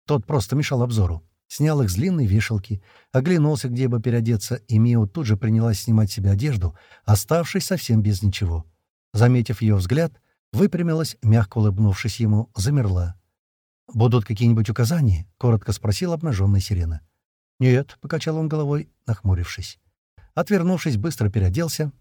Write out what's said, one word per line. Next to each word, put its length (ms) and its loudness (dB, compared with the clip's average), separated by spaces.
тот 180 0
просто 300 -2
мешал 280 0
обзору. 420 0
Снял 340 0
их 80 0
с 60 -4
длинной 280 0
вешалки, 580 0
оглянулся, 560 2
где 180 -2
бы 140 0
переодеться, 540 0
и 240 0
Мио 280 4
тут 200 -6
же 100 2
принялась 440 0
снимать 300 2
с 40 -10
себя 160 0
одежду, 440 0
оставшись 640 0
совсем 360 0
без 200 -2
ничего. 420 -2
Заметив 480 2
её 160 4
взгляд, 380 0
выпрямилась, 680 0
мягко 360 2
улыбнувшись 600 0
ему, 360 0
замерла. 600 0
«Будут 320 2
какие-нибудь 460 2
указания?» — 560 0
коротко 360 0
спросила 420 -2
обнажённая 460 0
Сирена. 420 -4
«Нет», — 400 2
покачал 380 -6
он 100 -2
головой, 400 -4
нахмурившись. 720 -4
Отвернувшись, 640 0
быстро 320 -2
переоделся. 720 -2